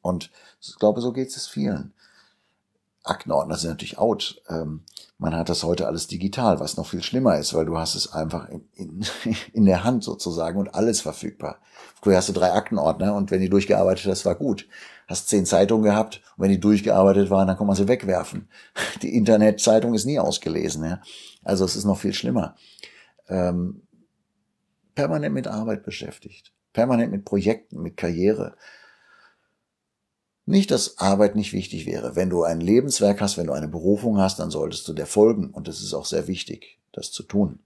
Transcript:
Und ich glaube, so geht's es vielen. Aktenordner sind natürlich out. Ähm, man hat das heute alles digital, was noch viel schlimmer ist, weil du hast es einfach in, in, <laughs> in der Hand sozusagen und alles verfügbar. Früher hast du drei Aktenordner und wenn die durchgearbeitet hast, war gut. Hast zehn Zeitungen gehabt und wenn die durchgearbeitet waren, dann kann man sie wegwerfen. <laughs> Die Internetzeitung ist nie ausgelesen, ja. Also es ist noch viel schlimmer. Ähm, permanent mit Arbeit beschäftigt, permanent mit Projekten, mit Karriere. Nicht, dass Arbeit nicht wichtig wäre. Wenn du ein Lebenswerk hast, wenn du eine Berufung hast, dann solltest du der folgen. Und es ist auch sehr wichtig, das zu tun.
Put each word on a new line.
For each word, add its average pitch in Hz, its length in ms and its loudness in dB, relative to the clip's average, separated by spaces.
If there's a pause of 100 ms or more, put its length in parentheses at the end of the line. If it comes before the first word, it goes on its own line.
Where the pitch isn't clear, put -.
Und 90 300 -4 (300)
ich - 180 -20
glaube, 107 220 2
so 120 120 -2
geht's 127 240 -6
es - 120 -12
vielen. 123 440 -6 (1080)
Aktenordner - 540 -2
sind 82 140 -6
natürlich - 280 -12
out. - 500 -2
Ähm, 78 340 -8 (360)
man 82 160 -2
hat 82 140 -4
das 85 160 -4
heute 82 220 0
alles 82 200 -6
digital, 95 540 0
was - 160 -6
noch - 100 -6
viel 85 160 -8
schlimmer 120 360 0
ist, 73 140 -4
weil 80 140 0
du 80 120 -4
hast 80 160 -4
es - 180 -6
einfach 80 360 -6
in, 78 260 -16
in, 87 300 -10 (240)
<laughs> - 240 -6
in 110 120 4
der 92 200 6
Hand 120 200 0
sozusagen 85 540 -4
und 98 160 -4
alles 107 260 2
verfügbar. - 580 -10 (440)
Früher 98 140 6
hast 90 120 2
du 101 40 -4
drei 90 200 2
Aktenordner 92 640 0
und 98 160 -2
wenn 95 100 2
die 95 80 0
durchgearbeitet 95 580 2
hast, 95 180 -2
war 92 100 2
gut. - 340 -4 (400)
Hast - 200 -6
zehn 98 180 2
Zeitungen 101 360 4
gehabt 104 400 2 (140)
und - 80 -2
wenn 98 60 4
die 95 100 4
durchgearbeitet 98 680 6
waren, 95 180 4
dann 92 80 0
kann 104 100 -2
man 98 100 2
sie 98 120 0
wegwerfen. 95 600 -2 (260)
<laughs> - 280 -6
Die - 140 -2
Internetzeitung 110 800 6
ist 104 100 0
nie 139 160 0
ausgelesen, 78 640 -2
ja. 82 160 -6 (420)
Also 95 220 0
es 87 100 -2
ist 95 100 -6
noch 98 140 2
viel - 140 -2
schlimmer. 107 420 -2 (760)
Ähm, 90 540 -2 (1120)
permanent 147 400 -2
mit 135 120 -4
Arbeit 107 380 -6
beschäftigt, - 680 -16 (200)
permanent 117 400 2
mit 98 120 -6
Projekten, 101 560 0
mit 85 160 -8
Karriere. 90 600 0 (1900)
Nicht, 196 240 2
dass - 280 -2
Arbeit 98 380 4
nicht 104 160 -2
wichtig 98 340 -8
wäre. - 300 -6
Wenn 92 140 0
du 87 120 0
ein 82 180 0
Lebenswerk 104 600 2
hast, 101 160 -2
wenn 85 100 -4
du 73 60 -4
eine 76 160 -6
Berufung 101 500 0
hast, 95 220 2
dann 85 100 -4
solltest 76 380 -6
du 80 40 -8
der 76 140 -6
folgen. 104 440 4
Und - 180 -12
es - 120 -12
ist - 140 -8
auch 69 120 -6
sehr 80 200 -2
wichtig, - 540 -10 (120)
das - 200 -12
zu - 100 -12
tun. 98 440 -2